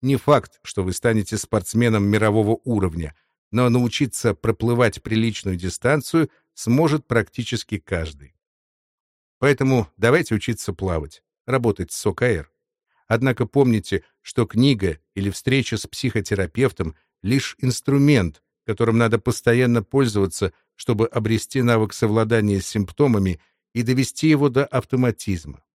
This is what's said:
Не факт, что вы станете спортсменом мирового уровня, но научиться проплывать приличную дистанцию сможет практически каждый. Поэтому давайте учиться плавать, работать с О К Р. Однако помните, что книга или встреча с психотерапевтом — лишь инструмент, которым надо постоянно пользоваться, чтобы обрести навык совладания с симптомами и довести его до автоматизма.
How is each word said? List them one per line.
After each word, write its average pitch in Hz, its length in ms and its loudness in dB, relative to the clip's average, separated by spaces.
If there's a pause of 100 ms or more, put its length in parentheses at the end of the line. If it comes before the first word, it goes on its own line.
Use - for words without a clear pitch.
Не 135 160 0
факт, - 460 0
что - 200 -6
вы 92 80 -2
станете 110 460 -2
спортсменом 110 680 0
мирового 107 640 2
уровня, 85 500 -2 (360)
но 123 180 2
научиться 120 640 0
проплывать 117 680 0
приличную 110 540 -2
дистанцию 127 760 -2 (260)
сможет 147 520 0
практически 113 720 -4
каждый. 78 580 -8 (1040)
Поэтому 131 560 2
давайте 117 400 2
учиться 104 380 -4
плавать, 85 500 -6 (220)
работать 117 460 -2
с - 140 -8
О 101 80 0
К 123 140 0
Р. 87 240 -4 (560)
Однако 120 380 0
помните, 113 580 0 (180)
что - 240 -2
книга 104 520 0 (180)
или 98 140 -4
встреча 123 480 -2
с - 100 -10
психотерапевтом — 101 1080 -4 (260)
лишь 123 380 -2
инструмент, 135 840 2 (220)
которым 113 320 0
надо 117 220 2
постоянно 120 640 2
пользоваться, 104 680 0 (240)
чтобы 113 320 0
обрести 110 540 -2
навык 113 320 2
совладания 110 680 0
с - 80 -8
симптомами 101 720 0 (340)
и 120 100 -2
довести 127 440 0
его 147 220 4
до 135 160 0
автоматизма. 117 1000 -4 (120)